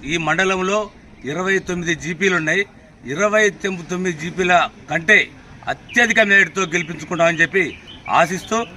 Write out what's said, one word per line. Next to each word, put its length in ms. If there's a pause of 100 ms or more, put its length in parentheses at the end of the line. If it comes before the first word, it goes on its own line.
ఈ 120
మండలంలో 640 (520)
ఇరవై 220 (140)
తొమ్మిది 280
జీపీలు 440
ఉన్నాయి. 240 (420)
ఇరవై 380 (180)
తొమ్మిది 500 (100)
జీపీల 320 (360)
కంటే 280 (500)
అత్యధిక 520
మెజారిటీతో 440 (100)
గెలిపించుకుంటామని 720
చెప్పి 200 (460)
ఆశిస్తూ 480 (200)